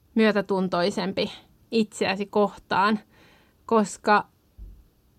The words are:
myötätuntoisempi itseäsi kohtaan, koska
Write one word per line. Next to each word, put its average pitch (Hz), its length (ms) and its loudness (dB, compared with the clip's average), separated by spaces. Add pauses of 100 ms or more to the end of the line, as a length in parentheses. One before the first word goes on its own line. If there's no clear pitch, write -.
(160)
myötätuntoisempi 196 1160 0 (400)
itseäsi 208 540 -2
kohtaan, 202 760 0 (680)
koska 214 600 0 (920)